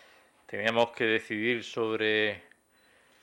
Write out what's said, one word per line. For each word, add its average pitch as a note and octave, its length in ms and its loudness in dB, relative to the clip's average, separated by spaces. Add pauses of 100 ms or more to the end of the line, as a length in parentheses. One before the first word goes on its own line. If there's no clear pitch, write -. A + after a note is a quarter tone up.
(440)
Teníamos A2+ 460 2
que - 140 -4
decidir A2 580 0
sobre G#2+ 800 -2 (800)